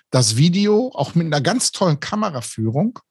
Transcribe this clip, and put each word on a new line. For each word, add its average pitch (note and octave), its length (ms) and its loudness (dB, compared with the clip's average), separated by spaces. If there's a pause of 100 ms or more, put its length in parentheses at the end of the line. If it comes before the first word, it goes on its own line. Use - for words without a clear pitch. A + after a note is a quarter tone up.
das A2 260 2
Video, G#3 600 2
auch - 180 -4
mit E3 140 0
einer D3 140 0
ganz G#3+ 300 0
tollen D#3+ 280 0
Kameraführung. D#3 960 -4 (140)